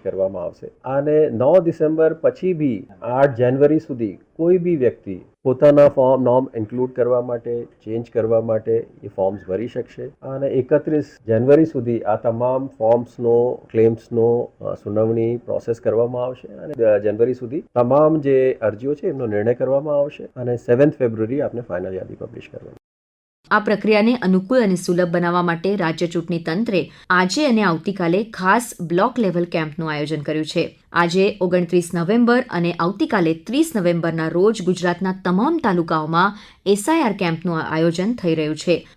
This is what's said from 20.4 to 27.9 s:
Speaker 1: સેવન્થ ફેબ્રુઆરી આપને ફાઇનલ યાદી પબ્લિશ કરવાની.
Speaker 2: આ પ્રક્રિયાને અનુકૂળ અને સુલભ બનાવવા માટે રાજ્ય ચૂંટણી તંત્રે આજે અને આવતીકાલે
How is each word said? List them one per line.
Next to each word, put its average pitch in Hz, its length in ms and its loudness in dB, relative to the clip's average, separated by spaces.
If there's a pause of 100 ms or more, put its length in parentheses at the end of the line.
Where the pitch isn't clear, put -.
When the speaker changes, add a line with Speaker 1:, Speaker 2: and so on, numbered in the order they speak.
Speaker 1:
સેવન્થ 127 420 2
ફેબ્રુઆરી 113 440 -2
આપને 113 200 -6
ફાઇનલ 95 320 -8
યાદી - 220 -10
પબ્લિશ - 360 -16
કરવાની. - 260 -18 (760)
Speaker 2:
આ 214 80 2
પ્રક્રિયાને 214 560 2
અનુકૂળ 190 440 2
અને 196 160 2
સુલભ 180 320 0
બનાવવા 175 340 0
માટે 175 340 -2
રાજ્ય 165 320 -2
ચૂંટણી 170 320 -6
તંત્રે 170 520 -2 (180)
આજે 185 360 2
અને 220 180 2
આવતીકાલે 180 600 -2